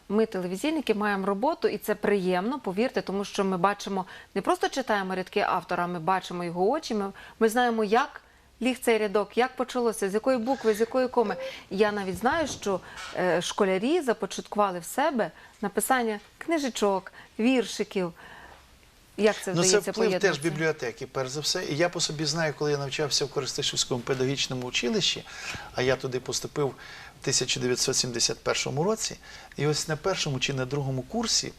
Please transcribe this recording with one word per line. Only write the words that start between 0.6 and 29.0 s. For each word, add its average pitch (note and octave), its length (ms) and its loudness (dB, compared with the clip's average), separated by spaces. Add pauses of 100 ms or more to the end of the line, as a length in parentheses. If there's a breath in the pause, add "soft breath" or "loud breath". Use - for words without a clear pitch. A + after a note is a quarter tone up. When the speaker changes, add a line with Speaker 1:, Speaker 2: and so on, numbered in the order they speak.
Speaker 1:
маємо G3+ 320 0
роботу, G#3+ 420 2
і G3+ 100 0
це G#3 180 -2
приємно, G3+ 640 2
повірте, G#3 420 -2
тому F#3+ 240 -2
що - 180 -2
ми F#3+ 140 2
бачимо, G3 480 0 (300 loud breath)
не G3 60 -2
просто F4+ 280 0
читаємо G3+ 460 -2
рядки F#3 240 -2
автора, F3 480 0
ми F3+ 120 -4
бачимо F3+ 440 -2
його F3 260 0
очі, C#4 260 -2
ми, G3 160 -2 (280 loud breath)
ми A3+ 100 6
знаємо, A3+ 340 2
як A#3 380 2 (400 soft breath)
ліг A#3+ 200 0
цей A#3 160 4
рядок, G#3 400 0
як B3 180 2
почалося, A#3 540 0
з F#3 40 -6
якої B3+ 240 2
букви, A#3 360 2
з G3+ 60 -2
якої B3+ 280 2
коми. A3 280 2 (340 loud breath)
Я G#3 220 4
навіть F#3+ 260 -4
знаю, C#4 300 2
що, G3 320 -2 (380 loud breath)
е, F3 240 2
школярі G#3 600 2
започаткували G3+ 800 -2
в E3+ 60 -12
себе B3+ 460 0 (300 loud breath)
написання A3 580 0 (180)
книжечок, A#3 760 0 (280 loud breath)
віршиків. G#3+ 760 0 (1040 loud breath)
Як G3+ 260 4
це F#3+ 100 -4
Speaker 2:
Ну, F3 100 2
це F#3+ 40 4
Speaker 1:
вдається G3 240 4
Speaker 2:
вплив G#3+ 200 2
теж F3+ 100 0
Speaker 1:
поєднувати? E3 280 2
Speaker 2:
бібліотеки, D3+ 580 -2
перш C3 220 -4
за C#3 100 -6
все. F3+ 260 -2
І C#3+ 120 -2
я F3 120 4
по F3 100 -4
собі D#3+ 260 -2
знаю, D#3 320 0
коли D3 140 2
я C#3+ 60 2
навчався C#3 480 0
в C3 40 -4
Коростишівському - 720 -2
педагогічному C3 680 -2
училищі, A3 580 0 (500 loud breath)
а B2+ 60 0
я B2+ 140 4
туди B2+ 240 -4
поступив C3 480 -2 (540 loud breath)
в - 40 -6
тисяча C3 340 0
дев'ятсот B2+ 360 2
сімдесят A#2+ 480 0
першому C3 400 0
році, G#3+ 340 -2 (400 loud breath)